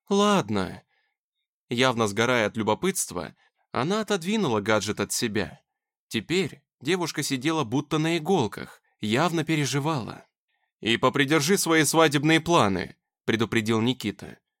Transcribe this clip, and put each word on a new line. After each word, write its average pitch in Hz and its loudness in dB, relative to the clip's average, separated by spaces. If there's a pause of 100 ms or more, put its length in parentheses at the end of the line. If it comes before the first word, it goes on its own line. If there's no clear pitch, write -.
Ладно. 107 0 (880)
Явно 120 2
сгорая 113 2
от 98 -4
любопытства, 104 -4 (360)
она 170 -2
отодвинула 190 0
гаджет 104 0
от 101 -4
себя. 104 -4 (480)
Теперь 151 -4 (200)
девушка 160 -4
сидела 147 -2
будто 135 -2
на 160 0
иголках, 151 -2 (220)
явно 156 0
переживала. 143 -4 (560)
"И 110 0
попридержи 143 2
свои 160 4
свадебные 156 4
планы", 107 2 (300)
предупредил 113 0
Никита. 113 -4 (240)